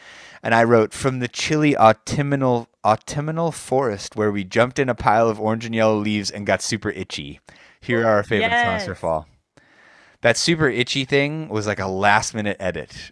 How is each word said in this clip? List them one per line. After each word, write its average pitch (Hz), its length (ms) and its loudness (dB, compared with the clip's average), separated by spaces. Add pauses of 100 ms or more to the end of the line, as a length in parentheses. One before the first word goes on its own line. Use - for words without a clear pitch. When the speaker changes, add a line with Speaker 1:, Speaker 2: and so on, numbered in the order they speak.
(440)
Speaker 1:
And 113 100 0
I 117 100 6
wrote, 117 300 4
"From 131 260 -2
the 123 80 -6
chilly 151 480 0
autumnal, 127 920 2 (180)
autumnal 151 680 -2
forest 131 640 -4
where 107 160 0
we 101 120 -4
jumped 117 340 0
in 139 100 0
a 123 60 -2
pile 117 360 4
of 107 120 -2
orange 113 240 -2
and 113 80 -8
yellow 110 240 2
leaves 104 320 -2
and 104 160 -10
got 98 160 0
super 107 300 -4
itchy. 73 480 -12 (420)
Here 117 240 0
are 107 120 4
our 101 60 2
favorite 110 280 0
songs 240 320 0
for 95 80 -10
Speaker 2:
Yes. 87 80 -12
Speaker 1:
fall." 80 280 -4 (960)
That 120 160 2
super 160 320 0
itchy 127 360 -2
thing 147 440 -2
was, 107 160 -4
like, 101 140 -4
a 95 80 -4
last 101 480 2
minute 104 240 -4
edit. 87 520 -8